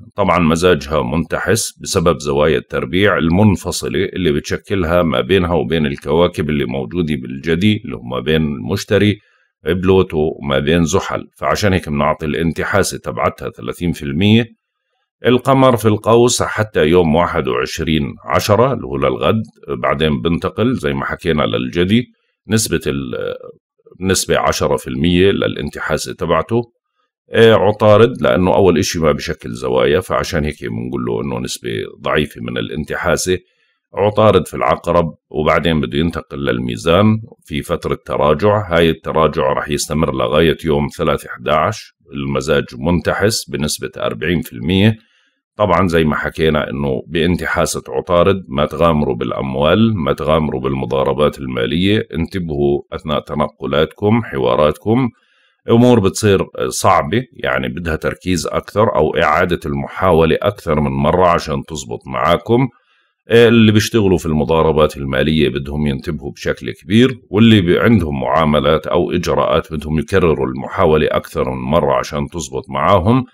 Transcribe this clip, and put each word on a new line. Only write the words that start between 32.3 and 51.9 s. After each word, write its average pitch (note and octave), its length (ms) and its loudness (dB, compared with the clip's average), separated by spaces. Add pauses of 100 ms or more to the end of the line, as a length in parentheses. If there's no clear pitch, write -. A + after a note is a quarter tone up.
من A#1+ 160 -8
الانتحاسة. D2 800 -4 (580)
عطارد G#2 520 4
في - 60 -12
العقرب، E2 520 0 (240)
وبعدين D#2 520 0
بده B1 160 -4
ينتقل D2 480 -4
للميزان C2+ 760 2 (260)
في D2 160 -6
فترة C#2+ 440 -6
تراجع. E2 680 0
هاي E2 140 4
التراجع D2+ 640 0
رح C2 160 -4
يستمر D2 460 -2
لغاية C#2 500 2
يوم D2 220 0 (100)
ثلاثة D2+ 320 -4
حداش، D2+ 640 -2 (200)
المزاج C#2 500 -2 (160)
منتحس F2 720 -2
بنسبة C2+ 480 -6
أربعين D2 440 -2
في - 120 -14
المية. F#2+ 420 2 (640)
طبعًا F#2+ 300 2
زي E2 160 2
ما D2+ 120 0
حكينا D2+ 540 -2
إنه C2+ 380 -4
بانتحاسة D#2 800 -2
عطارد، F2 600 0
ما C#2+ 160 -2
تغامروا D2 500 0
بالأموال، C#2+ 800 0
ما C#2+ 160 -2
تغامروا D2 480 0
بالمضاربات C2+ 800 -2
المالية، C#2 760 -2